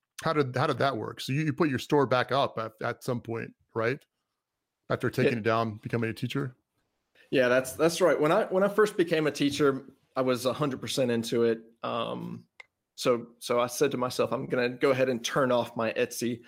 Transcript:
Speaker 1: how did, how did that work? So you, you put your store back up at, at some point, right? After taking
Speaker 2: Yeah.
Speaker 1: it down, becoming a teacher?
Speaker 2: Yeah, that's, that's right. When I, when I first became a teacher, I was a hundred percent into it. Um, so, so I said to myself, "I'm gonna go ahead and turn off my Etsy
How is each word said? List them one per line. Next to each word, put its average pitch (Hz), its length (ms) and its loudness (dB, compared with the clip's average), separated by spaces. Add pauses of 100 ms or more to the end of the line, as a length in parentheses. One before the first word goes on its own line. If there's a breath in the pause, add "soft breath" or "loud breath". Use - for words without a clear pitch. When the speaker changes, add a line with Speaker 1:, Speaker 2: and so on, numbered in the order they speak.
(240)
Speaker 1:
how 160 100 0
did, 131 240 0
how 147 100 2
did 131 120 -2
that 131 180 0
work? 110 240 -8
So - 100 -6
you, 147 120 0
you 151 100 0
put 160 160 2
your 127 100 0
store 143 260 2
back 123 280 0
up 127 260 0
at, 110 140 -8 (120)
at 117 160 -6
some 120 200 -4
point, 113 320 -10 (200)
right? 117 240 0 (920)
After 123 200 -2
taking 127 240 2
Speaker 2:
Yeah. 120 60 -2
Speaker 1:
it 104 40 -6
down, 113 400 0
becoming 117 260 -2
a 110 40 -6
teacher? 131 420 -6 (720 soft breath)
Speaker 2:
Yeah, 127 200 4
that's, 131 240 2
that's 165 280 2
right. 151 180 4
When 151 120 4
I, 208 140 4
when 185 180 0
I 202 60 4
first 208 260 2
became 160 320 2
a 139 40 0
teacher, 139 540 2 (300)
I 135 60 0
was 127 240 0
a 123 80 0
hundred 139 280 -2
percent 123 300 0
into 117 320 0
it. 113 160 2 (240)
Um, 117 600 -6 (520)
so, 120 320 0 (100)
so 120 220 -2
I 123 80 2
said 139 240 0
to 123 60 -2
myself, 123 340 -2
"I'm 127 160 -4
gonna 123 220 0
go 127 200 0
ahead 131 200 2
and 117 140 -2
turn 131 280 0
off 120 240 0
my 113 160 -2
Etsy 120 560 -4